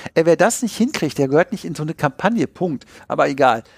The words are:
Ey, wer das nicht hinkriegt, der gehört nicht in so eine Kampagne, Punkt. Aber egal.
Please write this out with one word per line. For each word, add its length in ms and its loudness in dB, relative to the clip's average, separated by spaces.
Ey, 120 2
wer 120 4
das 240 2
nicht 160 -6
hinkriegt, 400 -2
der 100 2
gehört 240 2
nicht 140 -8
in 100 -8
so 80 -8
eine 100 -6
Kampagne, 540 0
Punkt. 380 -4
Aber 180 0
egal. 360 2